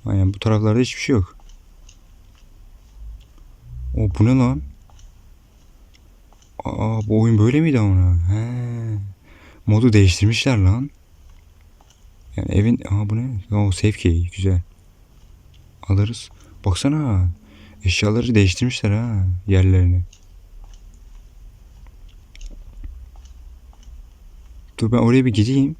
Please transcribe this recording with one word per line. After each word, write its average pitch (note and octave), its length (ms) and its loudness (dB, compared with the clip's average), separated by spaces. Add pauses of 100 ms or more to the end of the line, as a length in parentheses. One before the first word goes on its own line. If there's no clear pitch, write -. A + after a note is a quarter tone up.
Aynen G2 300 0
bu G2+ 40 -12
taraflarda A2 420 0
hiçbir - 200 -4
şey C#3 160 0
yok. F#2 200 -2 (2500)
O G#2+ 140 0 (100)
bu G#2 60 4
ne B2+ 140 4
lan? C3 240 0 (2000)
Aa, A2 440 -4
bu A2 120 2
oyun A2+ 180 4
böyle B2+ 220 4
miydi D3+ 180 2
amına? F2+ 560 2
He. A#2+ 320 -6 (1000)
Modu A2 260 4
değiştirmişler G#2+ 680 4
lan. G#2+ 320 2 (1500)
Yani - 180 -6
evin... A2+ 260 2 (100)
Aha G2+ 200 -2
bu A2 60 -2
ne? A2+ 400 -6
O G2+ 160 0
safe G#2 200 0
key, E2+ 440 -2
güzel. F#2 260 0 (1300)
Alırız. G2+ 420 -2 (340)
Baksana. G#2+ 640 0 (560)
Eşyaları A2 500 0
değiştirmişler G#2+ 560 0
ha G#2 360 -2 (200)
yerlerini. F#2 560 2 (4000)
Dur A2 140 0
ben A#2+ 60 2
oraya A#2+ 260 4
bir B2 80 0
gideyim. C3+ 480 0